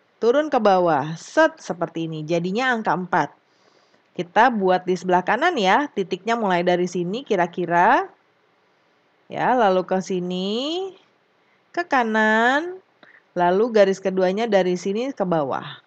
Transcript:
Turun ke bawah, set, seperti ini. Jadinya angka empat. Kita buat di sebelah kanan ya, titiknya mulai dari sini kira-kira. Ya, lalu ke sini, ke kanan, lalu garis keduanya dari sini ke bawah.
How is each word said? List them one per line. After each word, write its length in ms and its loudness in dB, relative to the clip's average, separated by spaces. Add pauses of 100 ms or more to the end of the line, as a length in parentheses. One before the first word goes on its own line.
(200)
Turun 320 2
ke 80 2
bawah, 580 2
set, 400 0
seperti 480 -8
ini. 160 -8
Jadinya 480 -2
angka 240 0
empat. 340 0 (840)
Kita 380 2
buat 340 0
di 80 0
sebelah 300 0
kanan 340 0
ya, 320 2
titiknya 480 -4
mulai 240 0
dari 240 2
sini 360 -6
kira-kira. 880 0 (1200)
Ya, 240 0
lalu 320 2
ke 160 -2
sini, 880 -6 (800)
ke 160 -6
kanan, 960 0 (560)
lalu 320 2
garis 320 4
keduanya 480 0
dari 240 2
sini 400 -4
ke 80 -6
bawah. 640 -4